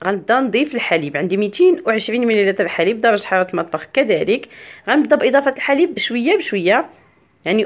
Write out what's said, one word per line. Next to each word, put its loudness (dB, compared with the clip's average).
غنبدا 0
نضيف 0
الحليب، -2
عندي -2
ميتين 2
وعشرين 0
مليلتر 2
حليب -2
درجه 2
حراره 0
المطبخ. -6
كذلك 0
غنبدا 2
باضافه 2
الحليب 0
شويه 0
بشويه، 0
يعني 0